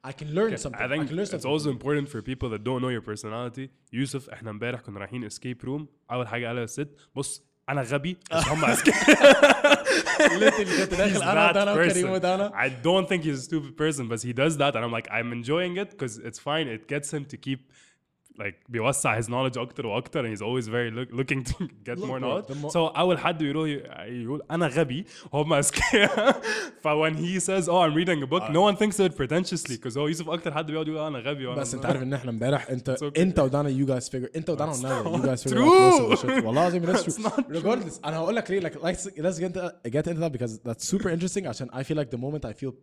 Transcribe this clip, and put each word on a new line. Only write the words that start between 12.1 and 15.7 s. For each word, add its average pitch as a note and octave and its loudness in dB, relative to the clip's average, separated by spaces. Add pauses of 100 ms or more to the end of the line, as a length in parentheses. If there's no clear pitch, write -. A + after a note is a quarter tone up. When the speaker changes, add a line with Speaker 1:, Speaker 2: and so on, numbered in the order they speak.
Speaker 1:
ودانا. F#3+ 0
Speaker 2:
I C3+ 0
don't E3+ 2
think F3+ 0
he's C#3+ -2
a B2+ -8
stupid C#3+ -6
person, C#3+ -2
but A2+ -4
he A#2+ -6
does D3 2
that, C#3 2
and A2+ 0
I'm A#2 -4
like, A2+ -6
I'm A#2 -4
enjoying D#3+ -2